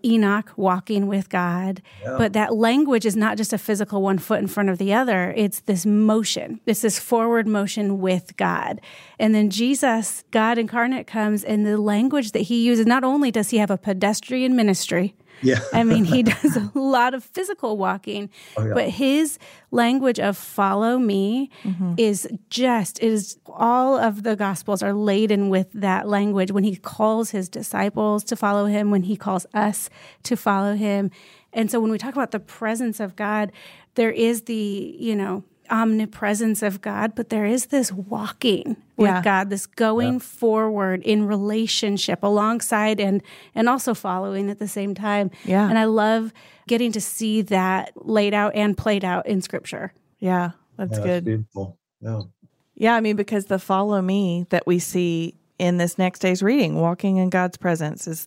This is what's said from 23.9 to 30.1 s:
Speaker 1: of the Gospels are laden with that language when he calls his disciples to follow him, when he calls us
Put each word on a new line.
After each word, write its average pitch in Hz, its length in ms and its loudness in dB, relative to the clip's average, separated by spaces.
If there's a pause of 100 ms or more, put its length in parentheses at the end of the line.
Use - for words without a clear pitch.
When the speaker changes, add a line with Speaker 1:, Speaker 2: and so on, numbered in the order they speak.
Speaker 1:
of 208 240 0
the 220 140 0
Gospels 196 460 -2
are 202 120 0
laden 208 560 2
with 190 240 2
that 196 340 0
language 202 440 0
when 196 120 2
he 196 120 0
calls 220 560 -2
his 190 160 -4
disciples 208 760 -2
to 226 120 -4
follow 202 300 0
him, 208 260 2
when 190 100 2
he 190 140 -2
calls 190 360 -4
us 208 380 -2 (320)